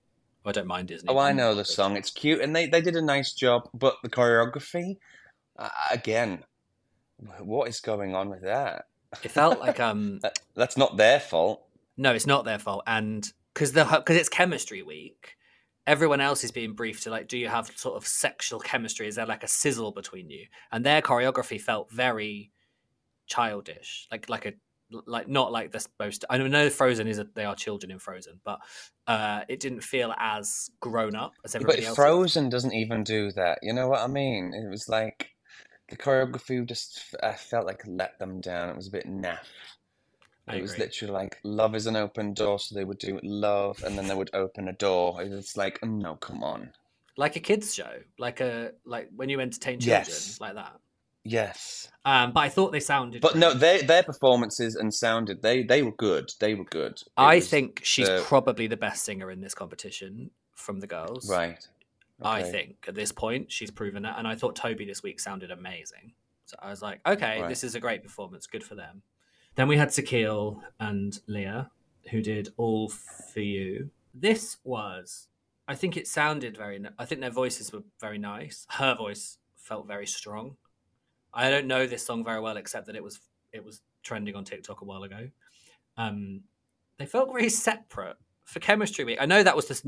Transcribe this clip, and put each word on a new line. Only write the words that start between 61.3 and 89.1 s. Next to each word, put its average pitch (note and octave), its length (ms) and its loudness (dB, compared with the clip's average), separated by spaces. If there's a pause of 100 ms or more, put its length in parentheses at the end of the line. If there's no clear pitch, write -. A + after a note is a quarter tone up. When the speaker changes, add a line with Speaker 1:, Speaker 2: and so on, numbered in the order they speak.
Speaker 1:
I F#2+ 180 0
Speaker 2:
Okay. F2+ 100 -4
Speaker 1:
think F2 380 -6
at F#2+ 60 -10
this G#2 180 -4
point A#2+ 400 -6
she's G#2 180 -8
proven G2+ 340 -8
that, A2 140 -8
and A2+ 80 -6
I A2 80 -4
thought A2+ 220 -4
Toby G#2+ 300 -6
this G2 160 -12
week - 180 -10
sounded F#2+ 300 -10
amazing. F2+ 640 -16 (320)
So - 140 -20
I - 100 -12
was - 100 -14
like, G#2 260 -10
"Okay, D3+ 360 2
Speaker 2:
Right. E2+ 60 -4
Speaker 1:
this B2 140 -6
is A#2+ 120 -6
a A#2 60 -8
great A2+ 220 -4
performance. G2 440 -16
Good G#2+ 180 -12
for - 100 -20
them." F#2 280 -18 (520)
Then C3 140 4
we D3 80 6
had D3 120 6
Sakil G#2+ 760 0 (180)
and G2+ 460 -4
Leah, G#2 440 -8 (400)
who A2 120 0
did G#2+ 340 -4
All A2 320 0
For - 520 -12
You. G2+ 500 -4 (240)
This G#3+ 500 0
was, G#2 640 -8 (380)
I C#3 80 -8
think F3 220 -4
it D#3+ 100 -8
sounded D3 500 -2
very G#2 220 -10
ni-, G2+ 200 -12
I B2 60 -10
think C3 160 -8
their B2+ 100 -4
voices B2 420 -2
were G#2 100 -12 (180)
very G#2+ 180 -8
nice. G#2 520 -12
Her C3+ 240 2
voice G#2 440 -8 (180)
felt - 320 -12
very G2+ 180 -8
strong. A2 500 -10 (800)
I B2+ 160 2
don't C#3 160 2
know C3 200 2
this A#2+ 200 -6
song A#2 180 -4
very A2+ 160 -4
well, A2 160 -6
except G2 300 -10
that A2 100 -14
it G#2 80 -12
was, G2+ 160 -18 (320)
it G#2+ 120 -16
was G#2 180 -20 (200)
trending G#2 340 -8
on G2 80 -12
TikTok - 360 -14
a G2 40 -16
while G2 180 -12
ago. G#2 280 -14 (680)
Um, G2+ 460 -8 (560)
they C#3+ 80 -10
felt C4 260 2
very A#3+ 180 2
separate - 640 -2 (280)
for - 160 -12
chemistry G#3 440 2
week. A#2 160 -2